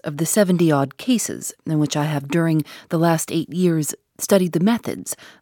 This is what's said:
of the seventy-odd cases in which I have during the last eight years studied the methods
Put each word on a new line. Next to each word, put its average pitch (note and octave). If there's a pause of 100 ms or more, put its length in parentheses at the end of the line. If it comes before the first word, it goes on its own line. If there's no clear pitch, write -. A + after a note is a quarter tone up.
of D3
the D#3+
seventy-odd E3
cases - (100)
in D#3
which D3+
I D3
have D3
during E3 (280)
the E3+
last E3
eight E3
years E3+ (240)
studied F#3
the E3
methods - (260)